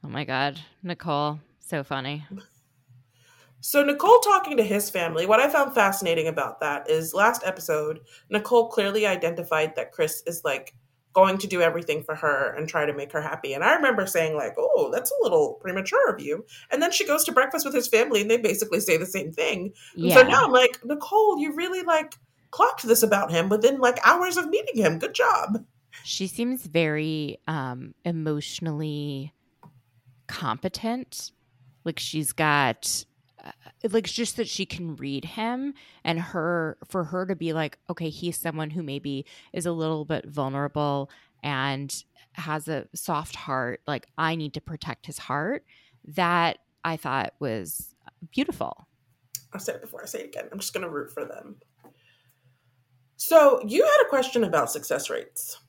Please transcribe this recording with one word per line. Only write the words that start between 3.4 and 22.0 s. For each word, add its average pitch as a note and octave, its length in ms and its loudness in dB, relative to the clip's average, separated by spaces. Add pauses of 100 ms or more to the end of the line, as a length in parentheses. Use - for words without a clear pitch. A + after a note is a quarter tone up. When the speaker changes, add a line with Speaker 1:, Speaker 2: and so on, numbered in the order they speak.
Speaker 2:
So C#4+ 220 2
Nicole D#4+ 380 8
talking F#4+ 380 2
to A3+ 40 4
his G3+ 280 0
family, E3+ 340 -2
what G#3+ 160 6
I C#4+ 80 4
found C#4+ 260 2
fascinating F#3+ 540 2
about D3 320 -4
that C#3+ 300 -4
is D#3+ 240 0
last G#3+ 320 4
episode, D#3+ 540 -2 (280)
Nicole A3+ 400 4
clearly G#3 380 0
identified E3 680 0
that - 160 -6
Chris D#3 340 -2
is, E3+ 180 -8
like, C#3 300 -4 (400)
going F#3+ 240 6
to G3+ 80 -4
do F3+ 160 0
everything E3 420 0
for D#3 100 -6
her C#3+ 400 0
and D#3 140 -6
try D#3 160 0
to D3 100 -2
make C#3+ 180 -8
her D3+ 100 -2
happy. C#3 320 -6
And D3+ 100 -2
I C4+ 100 6
remember B3+ 320 2
saying, D#3+ 300 0
like, B2 220 -4
"Oh, D3 340 2
that's - 180 -2
a C#5 120 0
little E3 320 4
premature F#3+ 600 0
of C3 60 -10
you." D3+ 240 -6 (260)
And C#4+ 120 0
then F4 100 2
she - 140 0
goes D4+ 180 2
to E4 80 -2
breakfast C#4 320 2
with C4+ 100 -4
his A#3+ 140 0
family A3+ 320 4
and G#3 100 0
they A3+ 60 6
basically G3+ 440 0
say E3 180 2
the D#3+ 80 -2
same D#3+ 260 -6
thing. G3 400 -2 (240)
And E3+ 160 2
so C4 80 12
Speaker 1:
Yeah. - 80 10
Speaker 2:
now C#4 160 4
I'm C#4+ 80 0
like, B3+ 320 4
"Nicole, F4 560 0
you D4 140 -4
really, F4+ 280 -4
like, D#4 320 0 (360)